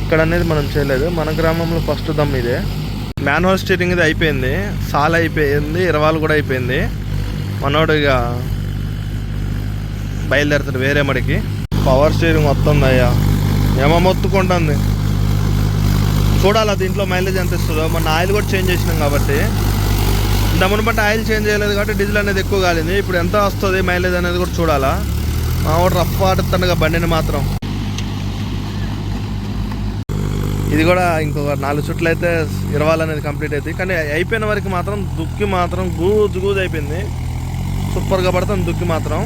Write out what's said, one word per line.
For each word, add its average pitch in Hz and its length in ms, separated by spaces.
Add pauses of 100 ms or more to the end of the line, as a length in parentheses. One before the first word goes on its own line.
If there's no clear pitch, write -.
ఇక్కడ 160 220
అనేది 170 260
మనం 151 140 (100)
చేయలేదు. 139 300 (140)
మన 151 100 (100)
గ్రామంలో 165 500
ఫస్ట్ 147 200 (100)
దమ్ము 143 220
ఇదే. 120 160 (720)
మాన్యువల్ 180 360
స్టీరింగ్ 180 320
ఇది 175 120
అయిపోయింది, 147 460 (380)
సాల్ 156 280
అయిపోయింది, 151 680
ఇరవాలు 156 340
కూడా 156 140
అయిపోయింది. 131 420 (840)
మనోడు 156 380
ఇక 143 80 (2250)
బయలుదేరుతాడు 139 540
వేరే 143 240
మడికి. 127 280 (500)
పవర్ 147 300
స్టీరింగ్ 156 360
వస్తుంది 147 380
అయ్యా, 127 200 (760)
ఏమో 165 220
మొత్తుకుంటుంది. 180 720 (1600)
చూడాలా 214 400
దీంట్లో 190 300
మైలేజ్ 190 300
ఎంత 175 180
ఇస్తుందో. 156 240 (120)
మొన్న 165 120 (100)
ఆయిల్ 185 180
కూడా 208 160
చేంజ్ 185 220
చేసినాం 160 320
కాబట్టి, 143 320 (1160)
ఇంత 175 180
మునుపటి 220 360
ఆయిల్ 220 200
చేంజ్ 214 220
చేయలేదు 208 260
కాబట్టి 208 240
డీజిల్ 202 220
అనేది 202 220
ఎక్కువ 196 220
కాలింది. 170 360
ఇప్పుడు 185 200
ఎంత 175 140 (120)
వస్తుంది 190 320 (100)
మైలేజ్ 180 300
అనేది 175 220
కూడా 180 160
చూడాలా. 151 360 (720)
మా 156 180
వాడు 180 180
రఫ్ - 300
ఆడుతుండగా 185 520
బండిని 165 340
మాత్రం. 147 260 (3250)
ఇది 156 160
కూడా 180 160 (200)
ఇంకొక 147 280 (120)
నాలుగు 147 220
చుట్లు 165 240
అయితే 165 180 (460)
ఇరవాలు 156 300
అనేది 156 240
కంప్లీట్ 143 260
అవుతుంది. 147 240
కానీ 185 160 (220)
అయిపోయిన 214 340
వరకు 202 260
మాత్రం 196 220 (200)
దుక్కి 165 280 (100)
మాత్రం 175 280 (160)
గూజు 196 440
గూజు 196 200
అయిపోయింది, 156 360 (920)
సూపర్గా 185 440
పడుతుంది 190 320
దుక్కి 170 240
మాత్రం. 156 320